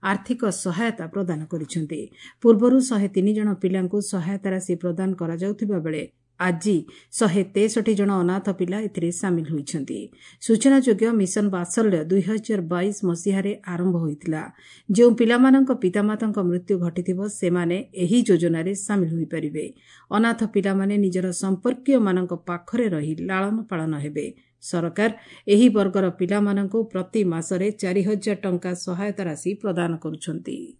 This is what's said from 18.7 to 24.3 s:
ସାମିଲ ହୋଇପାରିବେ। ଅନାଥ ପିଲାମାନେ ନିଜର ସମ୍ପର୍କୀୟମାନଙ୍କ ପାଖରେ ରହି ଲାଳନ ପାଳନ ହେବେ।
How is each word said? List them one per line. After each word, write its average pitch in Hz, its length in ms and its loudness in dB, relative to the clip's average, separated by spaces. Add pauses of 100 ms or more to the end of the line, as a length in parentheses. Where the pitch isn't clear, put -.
ସାମିଲ 190 320 0
ହୋଇପାରିବେ। 151 480 -6 (500)
ଅନାଥ 226 240 2 (140)
ପିଲାମାନେ 196 420 0 (100)
ନିଜର 185 220 0 (140)
ସମ୍ପର୍କୀୟମାନଙ୍କ 190 920 0 (140)
ପାଖରେ 185 380 -4 (100)
ରହି 151 180 -4 (160)
ଲାଳନ 196 280 -2 (120)
ପାଳନ 160 240 -4 (120)
ହେବେ। 147 200 -6 (380)